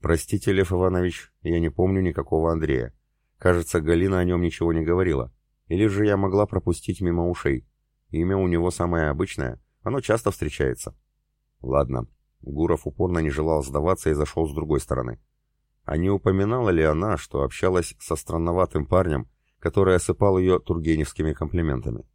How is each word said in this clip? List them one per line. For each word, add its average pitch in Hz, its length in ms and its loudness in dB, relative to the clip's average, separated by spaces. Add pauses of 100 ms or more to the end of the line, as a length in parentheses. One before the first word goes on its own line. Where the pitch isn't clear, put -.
«Простите, 87 500 0
Лев 95 200 2
Иванович, 90 600 0 (100)
я 85 180 0
не 82 100 0
помню 92 320 2
никакого 82 500 0
Андрея. 71 420 -2 (440)
Кажется, 87 440 2
Галина 87 380 2
о 90 40 2
нем 87 180 0
ничего 85 320 0
не 80 100 0
говорила. 80 480 0 (360)
Или 101 200 2
же 101 180 0
я 104 100 4
могла 98 320 2
пропустить 92 540 -4
мимо 85 260 0
ушей. 71 400 -2 (420)
Имя 87 280 -2
у 95 100 2
него 87 240 0
самое 85 380 0
обычное — 71 500 -6 (260)
оно 131 160 -4
часто 113 300 0
встречается». - 640 -4 (680)
«Ладно». 64 460 -2 (340)
Гуров 76 440 -2
упорно 90 340 -2
не 78 100 0
желал 76 340 0
сдаваться 73 460 -2
и 76 40 2
зашел 76 340 -2
с 71 60 -8
другой 76 260 -2
стороны. 62 400 -6 (640)
А 76 140 -4
не 90 120 0
упоминала 101 600 0
ли 80 140 4
она, 80 340 0
что - 260 -4
общалась 90 560 0
со - 160 -4
странноватым 82 680 -2
парнем, 82 440 0 (300)
который 92 360 4
осыпал 95 420 2
ее 92 220 4
тургеневскими 78 720 0
комплиментами? 67 800 -4